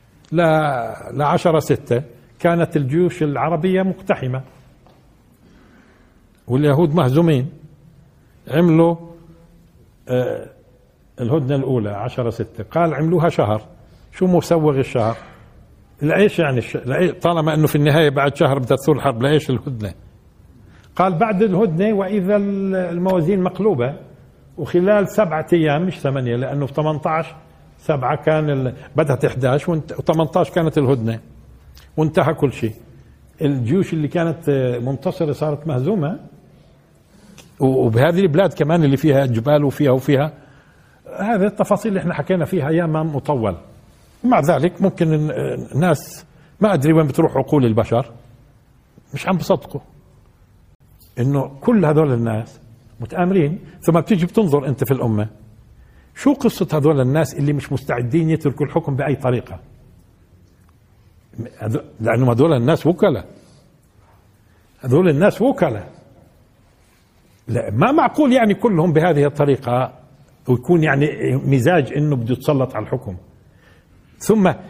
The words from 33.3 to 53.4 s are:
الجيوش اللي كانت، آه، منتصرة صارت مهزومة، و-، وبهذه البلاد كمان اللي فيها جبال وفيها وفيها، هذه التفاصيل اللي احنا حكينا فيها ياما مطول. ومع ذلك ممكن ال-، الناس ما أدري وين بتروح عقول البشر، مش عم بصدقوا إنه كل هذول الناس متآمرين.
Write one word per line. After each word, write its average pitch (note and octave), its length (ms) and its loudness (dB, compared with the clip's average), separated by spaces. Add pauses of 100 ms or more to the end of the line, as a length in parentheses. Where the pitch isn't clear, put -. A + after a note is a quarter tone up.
الجيوش C#3+ 500 0
اللي D#3 160 -2
كانت، E3 400 -4
آه، C3 300 0
منتصرة C#3 540 -4
صارت D3+ 340 -6
مهزومة، D3+ 520 -2 (1400)
و-، C#3 60 2
وبهذه C3 540 2
البلاد F3 320 2
كمان D#3+ 320 2
اللي C#3 120 4
فيها C#3 300 2
جبال C3+ 380 0
وفيها C#3 260 0
وفيها، C3+ 420 0 (840)
هذه G#3 280 0
التفاصيل G#3 420 -2
اللي F#3+ 120 -2
احنا D#3+ 140 -4
حكينا E3 300 -2
فيها D#3 260 -2
ياما D#3+ 320 0
مطول. C3 540 -2 (680)
ومع A#3 160 4
ذلك D#3+ 420 0
ممكن E3 320 0
ال-، D3+ 160 -2 (440)
الناس - 520 -2 (340)
ما G3+ 140 2
أدري D3+ 180 2
وين D#3+ 140 4
بتروح D#3 300 0
عقول C#3 280 2
البشر، A2+ 420 0 (1080)
مش - 140 -8
عم F#3+ 80 0
بصدقوا D#3 440 -4 (1400)
إنه C3+ 320 0 (100)
كل A3 240 4
هذول D3 280 4
الناس A2+ 480 -4 (400)
متآمرين. F3+ 580 0 (220)